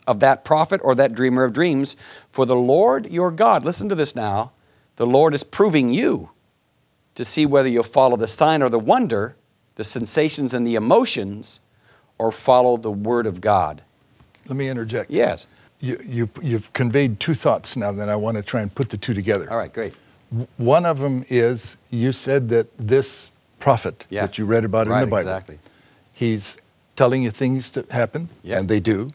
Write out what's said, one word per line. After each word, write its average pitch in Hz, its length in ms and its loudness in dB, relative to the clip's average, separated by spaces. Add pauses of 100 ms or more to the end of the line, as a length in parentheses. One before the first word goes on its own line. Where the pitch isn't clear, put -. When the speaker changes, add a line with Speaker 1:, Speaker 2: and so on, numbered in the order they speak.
Speaker 1:
of 110 140 0
that 135 240 2
prophet 160 400 2
or 131 100 4
that 123 200 2
dreamer 127 280 2
of 123 100 0
dreams, 139 440 0 (340)
for 135 160 0
the 127 80 2
Lord 180 560 2
your 175 220 0
God," 175 320 4
listen 175 240 -4
to 202 80 -2
this 151 180 -2
now, 110 380 -4 (440)
"the 117 100 0
Lord 143 280 4
is 139 80 -4
proving 151 500 2
you 170 380 -2 (840)
to 120 80 -8
see 151 220 2
whether 139 220 4
you'll 117 140 2
follow 127 340 4
the 110 120 -2
sign 156 340 2
or 131 60 2
the 117 100 2
wonder, 120 560 0 (420)
the 110 80 -8
sensations 135 680 -2
and 120 120 0
the 117 100 0
emotions, 110 800 0 (600)
or 113 120 0
follow 123 460 4
the 113 160 -4
word 110 340 -2
of 90 140 -6
God." 87 400 0 (680)
Speaker 2:
Let 135 80 -6
me 139 120 -4
interject. 117 420 -6
Speaker 1:
Yes. 143 360 -2 (340)
Speaker 2:
You, 131 260 -6
you've, 117 240 -4 (120)
you've 117 320 -4
conveyed 123 460 0
two 165 140 -2
thoughts - 420 0
now 104 160 -4
that 101 160 -6
I 104 80 -2
want 107 200 -4
to 104 60 -6
try 113 180 -4
and 101 120 -6
put 123 180 -4
the 107 60 -10
two 110 180 -4
together. 101 360 -2
Speaker 1:
All 117 60 -4
right, 95 160 -6
great. 113 220 -8 (360)
Speaker 2:
W-, 117 180 -6 (100)
one 139 260 4
of 160 140 0
them 135 320 -2
is, 120 480 0 (120)
you 123 220 0
said 131 380 0
that 117 160 2 (120)
this 127 540 0 (280)
prophet 120 500 0
Speaker 1:
Yeah. 101 120 -4
Speaker 2:
that 98 140 -6
you 110 80 -4
read 110 220 2
about 107 220 0
in 104 40 0
Speaker 1:
Right, 104 80 2
Speaker 2:
the - 60 0
Bible, 104 220 0
Speaker 1:
exactly. 92 300 -10 (540)
Speaker 2:
he's 110 460 -4 (380)
telling 131 260 2
you 117 80 -2
things 131 400 -2
to 120 200 -8
happen, 127 380 -4 (140)
Speaker 1:
Yep. 87 160 -4
Speaker 2:
and 95 100 -4
they 107 120 2
do, 107 340 -2